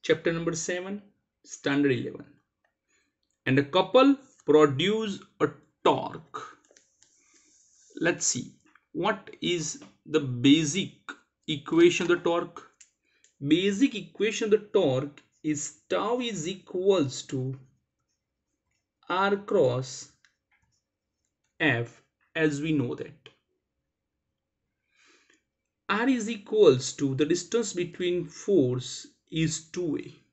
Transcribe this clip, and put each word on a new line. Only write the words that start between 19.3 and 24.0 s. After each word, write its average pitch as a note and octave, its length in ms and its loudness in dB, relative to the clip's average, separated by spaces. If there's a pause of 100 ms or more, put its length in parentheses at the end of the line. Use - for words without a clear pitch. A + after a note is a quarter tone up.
cross C3 720 -2 (1500)
F, A#2+ 400 -2 (360)
as D3+ 240 0
we D#3+ 100 -4
know B2+ 240 -2
that. - 160 -12 (2750)